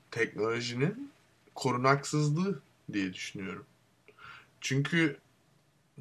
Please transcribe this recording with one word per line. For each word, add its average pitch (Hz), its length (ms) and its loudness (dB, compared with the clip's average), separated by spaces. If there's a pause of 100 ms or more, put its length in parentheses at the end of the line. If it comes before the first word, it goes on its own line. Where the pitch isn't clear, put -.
(120)
teknolojinin 120 1000 -2 (440)
korunaksızlığı 147 1040 2 (340)
diye 95 200 0
düşünüyorum. 95 520 -8 (960)
Çünkü 143 560 2 (840)